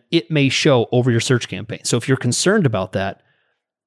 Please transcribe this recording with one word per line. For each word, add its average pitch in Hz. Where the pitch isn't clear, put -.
it 165
may 143
show 127
over 123
your 117
search -
campaign. -
So -
if 120
you're 131
concerned 180
about 95
that, 98